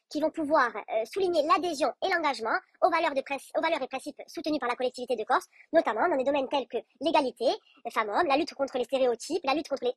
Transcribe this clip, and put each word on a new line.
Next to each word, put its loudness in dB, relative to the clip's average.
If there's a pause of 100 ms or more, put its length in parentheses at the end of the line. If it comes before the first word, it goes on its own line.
qui -6
vont 0
pouvoir, 2
euh, -4
souligner 0
l'adhésion 2 (100)
et 0
l'engagement 0 (240)
aux 6
valeurs 0
de 0
princi-, -8
aux 0
valeurs 0
et -4
principes -10
soutenus -4
par -4
la -2
collectivité -4
de -4
Corse, 0 (240)
notamment 4
dans 2
des -2
domaines 0
tels -2
que -8 (220)
l'égalité, 0
euh, -4
femmes-hommes, 0
la 4
lutte -2
contre -4
les -2
stéréotypes, 0
la 2
lutte -2
contre -4
les 0